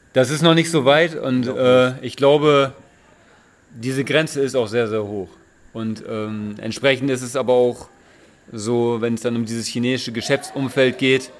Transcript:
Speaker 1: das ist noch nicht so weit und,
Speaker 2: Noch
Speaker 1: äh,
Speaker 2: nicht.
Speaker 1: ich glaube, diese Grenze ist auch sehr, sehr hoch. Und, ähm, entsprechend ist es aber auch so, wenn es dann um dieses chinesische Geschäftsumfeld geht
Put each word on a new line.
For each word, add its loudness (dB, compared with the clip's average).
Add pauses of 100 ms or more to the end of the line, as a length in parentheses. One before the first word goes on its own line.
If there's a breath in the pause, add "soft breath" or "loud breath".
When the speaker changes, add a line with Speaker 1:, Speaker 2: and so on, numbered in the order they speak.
(120)
Speaker 1:
das 2
ist -2
noch 6
nicht 2
so 2
weit 4
und, -2
Speaker 2:
Noch -4
Speaker 1:
äh, 4
Speaker 2:
nicht. -10
Speaker 1:
ich -10
glaube, 4 (960 soft breath)
diese -4
Grenze -2
ist -2
auch 0
sehr, -2
sehr -4
hoch. -8 (440)
Und, -8
ähm, -8
entsprechend -2
ist -2
es -10
aber 0
auch 0 (640 soft breath)
so, -2
wenn -2
es -6
dann -2
um -2
dieses -6
chinesische -4
Geschäftsumfeld -2
geht 2